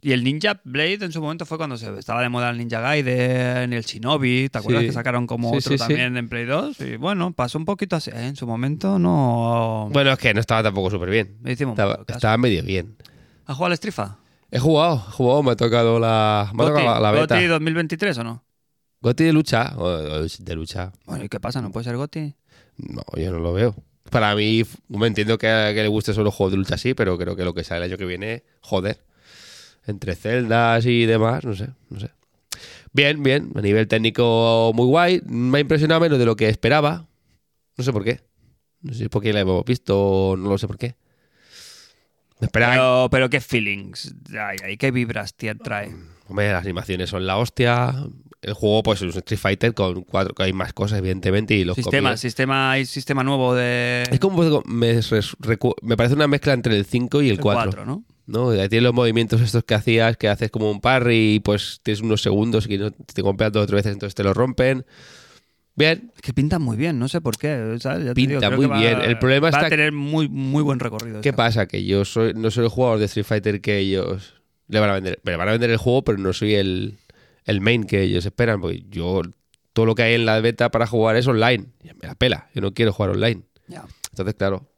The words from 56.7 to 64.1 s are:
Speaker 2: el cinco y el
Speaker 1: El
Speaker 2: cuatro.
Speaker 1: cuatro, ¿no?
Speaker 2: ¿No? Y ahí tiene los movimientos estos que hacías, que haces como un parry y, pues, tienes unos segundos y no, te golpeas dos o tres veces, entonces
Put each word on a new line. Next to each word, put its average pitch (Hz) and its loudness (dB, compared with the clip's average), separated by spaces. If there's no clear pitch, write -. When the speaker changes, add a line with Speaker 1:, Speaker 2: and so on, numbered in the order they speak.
Speaker 2:
el 101 2
cinco 123 0
y 135 4
el 104 4
Speaker 1:
El - -4
Speaker 2:
cuatro. 104 2
Speaker 1:
cuatro, 101 -8
¿no? 160 -8
Speaker 2:
¿No? 120 0
Y 98 2
ahí 98 0
tiene 113 4
los 123 4
movimientos 117 2
estos 117 2
que - 0
hacías, 113 2
que 113 -2
haces 101 0
como 107 -2
un 104 -4
parry 117 4
y, 107 4
pues, - -2
tienes 107 -4
unos 107 0
segundos 110 0
y 101 -2
no, 101 -4
te - -12
golpeas 101 0
dos 104 2
o - 2
tres 101 2
veces, 101 -2
entonces 101 -10